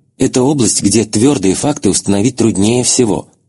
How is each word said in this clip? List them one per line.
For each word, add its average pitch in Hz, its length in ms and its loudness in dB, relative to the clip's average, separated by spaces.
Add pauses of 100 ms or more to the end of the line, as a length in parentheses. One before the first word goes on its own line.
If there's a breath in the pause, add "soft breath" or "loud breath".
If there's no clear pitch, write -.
(180)
это 127 260 0
область, 135 400 0
где 104 200 2
твердые 107 520 0
факты 143 340 -2
установить 101 480 -2
труднее 113 460 0
всего. 110 440 0 (220)